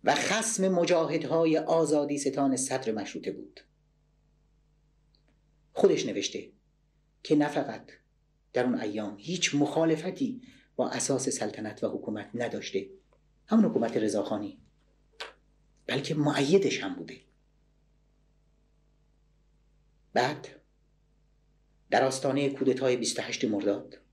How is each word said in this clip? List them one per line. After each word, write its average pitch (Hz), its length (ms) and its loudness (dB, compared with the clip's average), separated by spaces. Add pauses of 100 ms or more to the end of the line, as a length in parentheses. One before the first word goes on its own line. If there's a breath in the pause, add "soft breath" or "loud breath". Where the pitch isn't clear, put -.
و 226 120 4
خصم 208 520 0
مجاهدهای 165 880 2
آزادی 151 600 2
ستان 135 400 0
صدر 127 340 -2
مشروطه 104 400 -6
بود. - 300 -14 (2000)
خودش 165 320 4
نوشته - 460 -6 (720)
که 156 120 2
نه 147 120 4
فقط - 440 -6 (600)
در 123 100 2
اون 123 160 0
ایام 104 400 -6
هیچ 170 360 -2
مخالفتی 160 880 0 (340 loud breath)
با 127 140 0
اساس 123 400 -2
سلطنت 107 540 -6
و 107 60 0
حکومت 104 440 -8
نداشته، 113 560 -6 (580)
همون 220 180 6
حکومت 117 320 0
رضاخانی، 104 600 -2 (1300)
بلکه 135 280 -2
مؤیدش 147 680 2
هم 92 120 -6
بوده. - 260 -14 (3000)
بعد 127 340 0 (1400)
در 123 140 4
آستانهٔ 135 460 0
کودتای 131 480 2
بیست - 220 -4
و - 20 -6
هشت - 240 -4
مرداد 101 520 -2 (160)